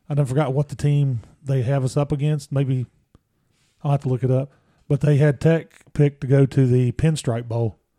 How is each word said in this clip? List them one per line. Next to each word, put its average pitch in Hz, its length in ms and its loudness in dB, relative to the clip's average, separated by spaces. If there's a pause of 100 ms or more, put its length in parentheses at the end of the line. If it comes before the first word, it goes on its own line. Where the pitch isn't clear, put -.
I 151 60 -4
done 143 100 2
forgot 131 280 -2
what 143 160 -2
the 127 60 -14
team 143 460 0 (220)
they 135 180 -2
have 131 240 -2
us 127 100 -4
up 147 160 -2
against. 151 400 -4
Maybe 135 340 -2 (1000)
I'll 147 80 0
have 139 100 0
to 135 80 -4
look 127 140 -2
it 127 80 0
up. 135 200 -2 (380)
But 143 100 0
they 147 180 2
had 147 220 2
Tech - 540 -2
picked 143 280 0
to 143 60 -8
go 139 180 6
to 135 220 2
the 123 240 2
Pinstripe 123 560 -2
Bowl 117 300 -4 (220)